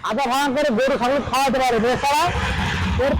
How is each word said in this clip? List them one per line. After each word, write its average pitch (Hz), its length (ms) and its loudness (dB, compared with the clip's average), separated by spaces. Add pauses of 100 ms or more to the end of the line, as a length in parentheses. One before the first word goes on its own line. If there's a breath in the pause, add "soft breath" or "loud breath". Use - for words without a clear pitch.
আধা 240 220 -2
ভাঙা 277 260 0
করে 302 120 0 (100)
গরু 269 220 2
ছাগল 262 200 2 (100)
খাওয়াতে 269 320 0
পারবেন। 240 320 2
এছাড়া 285 280 0 (800)
এর 277 160 2